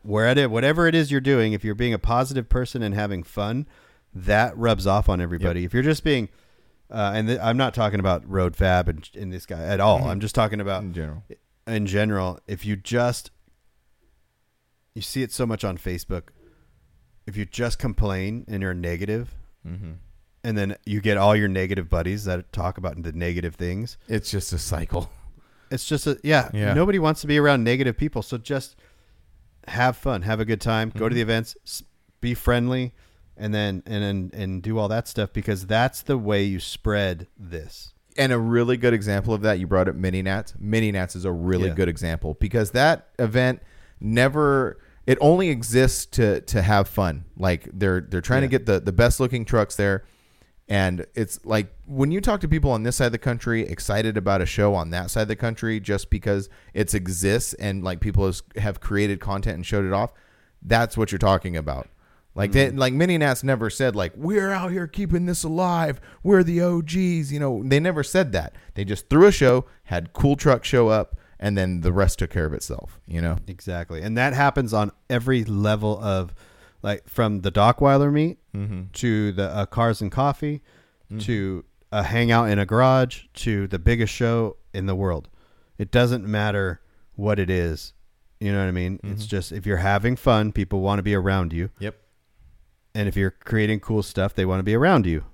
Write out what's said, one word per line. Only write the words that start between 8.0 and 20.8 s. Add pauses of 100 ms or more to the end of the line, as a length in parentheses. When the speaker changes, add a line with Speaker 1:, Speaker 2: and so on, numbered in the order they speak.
Speaker 1:
Road
Fab
and,
and
this
guy
at
all.
Speaker 2:
Mm-hmm.
Speaker 1:
I'm
just
talking
about
Speaker 2:
In
general. (440)
Speaker 1:
in
general.
If
you
just, (1600)
you
see
it
so
much
on
Facebook. (960)
If
you
just
complain
and
you're
negative, (300)
Speaker 2:
Mm-hmm. (520)
Speaker 1:
and
then (100)